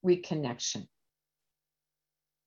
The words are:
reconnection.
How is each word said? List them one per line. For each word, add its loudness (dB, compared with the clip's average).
reconnection. 0